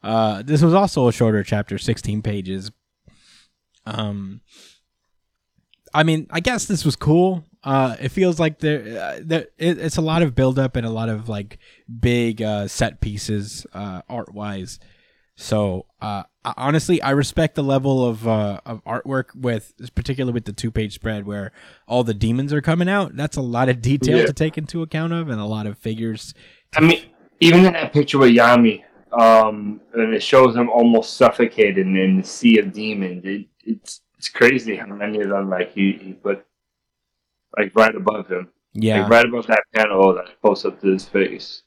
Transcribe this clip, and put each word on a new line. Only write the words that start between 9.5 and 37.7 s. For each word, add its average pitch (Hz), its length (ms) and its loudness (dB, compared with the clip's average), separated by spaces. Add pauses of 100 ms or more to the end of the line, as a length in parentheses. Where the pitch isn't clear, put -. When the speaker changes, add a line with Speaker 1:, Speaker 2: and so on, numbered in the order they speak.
Speaker 1:
it, 165 220 -2
it's 156 180 -6
a 175 40 -2
lot 160 200 0
of 139 140 0
buildup 131 400 0
and 117 100 -4
a 113 40 -6
lot 113 200 -4
of, 107 180 -6
like, 104 300 -10 (420)
big, 117 420 0
uh, 104 260 -4
set - 340 -4
pieces, 104 720 -6
uh, 95 340 -12
art-wise. 101 720 -12 (560)
So, 101 520 -4 (140)
uh, 101 220 -8 (220)
I, - 100 -6
honestly, 151 460 0
I 139 100 -2
respect 147 440 -2
the 151 80 -4
level 135 420 0
of, 113 220 -4
uh, 104 380 -2
of 113 200 -14
artwork 127 500 -8
with, 120 380 -6 (220)
particularly 127 380 -4
with 117 120 -4
the 104 80 -12
two-page 110 400 -6
spread 107 320 -8
where 101 260 -8 (360)
all 123 160 0
the 113 100 -2
demons 120 400 -2
are 147 80 -2
coming 170 260 -2
out. 196 280 -4
That's 147 220 -8
a 147 40 -6
lot 120 260 -2
of 123 140 -2
detail 131 380 2
Speaker 2:
Yeah. 117 60 4
Speaker 1:
to 147 80 -2
take 156 240 -4
into 165 260 -8
account 160 300 -6
of 170 160 -6
and 110 120 -6
a 104 40 -6
lot 107 220 -6
of 101 100 -10
figures. 110 560 -8 (420)
Speaker 2:
I 156 60 4
mean, 165 240 4 (340)
even 170 260 8
in 180 80 4
that 156 200 -6
picture 147 260 2
with 123 140 8
Yami, 117 500 6 (280)
um, 110 680 6 (120)
and 113 200 0
it 104 80 0
shows 131 340 6
him 120 140 2
almost 117 480 4
suffocated 107 680 2
in 95 300 2
the 95 100 0
sea 113 320 4
of 98 140 -2
demons. 98 520 -8
It, 202 200 -8 (180)
it's, - 380 -12 (160)
it's - 120 -12
crazy 120 460 0
how 90 120 -14
many 104 340 -8
of 101 80 -4
them, 98 200 -4
like, 90 240 -4
he, 98 200 0
he 95 200 -14
put, 98 320 -8 (1120)
like, 104 180 -4